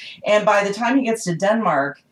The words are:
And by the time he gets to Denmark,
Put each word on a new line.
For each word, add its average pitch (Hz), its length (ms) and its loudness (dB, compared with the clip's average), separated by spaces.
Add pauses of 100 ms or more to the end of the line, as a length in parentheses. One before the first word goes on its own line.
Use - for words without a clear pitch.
(260)
And 208 200 2
by 202 180 4
the 196 100 -2
time 240 240 0
he 247 80 0
gets 226 180 -2
to 175 120 -2
Denmark, 170 640 0 (100)